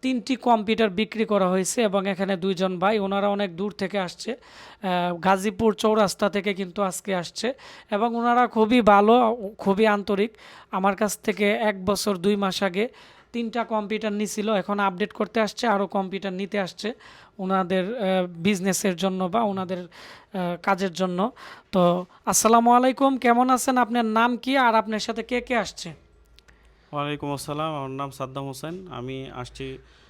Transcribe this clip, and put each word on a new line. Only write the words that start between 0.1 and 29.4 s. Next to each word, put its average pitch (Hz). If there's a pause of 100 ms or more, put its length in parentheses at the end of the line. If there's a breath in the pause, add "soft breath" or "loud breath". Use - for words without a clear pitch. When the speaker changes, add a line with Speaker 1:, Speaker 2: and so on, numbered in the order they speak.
Speaker 1:
কম্পিউটার 220
বিক্রি 214
করা 196
হয়েছে 185
এবং 196
এখানে 190
দুইজন 185
ভাই, 208
ওনারা 196
অনেক 202
দূর 196
থেকে 196
আসছে, 185
আহ, 180
গাজীপুর 190
চৌরাস্তা 214
থেকে 202
কিন্তু 190
আজকে 190
আসছে 185 (380 loud breath)
এবং 226
ওনারা 240
খুবই 226
ভালো, 220 (220)
খুবই 196
আন্তরিক। 208 (400 loud breath)
আমার 190
কাছ 208
থেকে 202
এক 214
বছর 196
দুই 202
মাস 196
আগে 196 (440 loud breath)
তিনটা 233
কম্পিউটার 214
নিছিল, 208
এখন 202
আপডেট 196
করতে 220
আসছে, 214
আরও 202
কম্পিউটার 190
নিতে 196
আসছে 208 (440 loud breath)
ওনাদের, 190
আহ, 185
বিজনেসের 180
জন্য 185
বা 196
ওনাদের, 190
আহ, 175
কাজের 190
জন্য। 185 (420 loud breath)
তো 180 (200 soft breath)
আসসালামু 233
আলাইকুম, 262
কেমন 247
আছেন? 254
আপনার 240
নাম 226
কি 262
আর 233
আপনার 220
সাথে 226
কে 240
কে 240
আসছে? 170 (1000 soft breath)
Speaker 2:
ওয়ালাইকুম 147
আসসালাম, 156
আমার 135
নাম 135
সাদ্দাম 135
হোসেন, 160
আমি 131
আসছি, 131 (320 soft breath)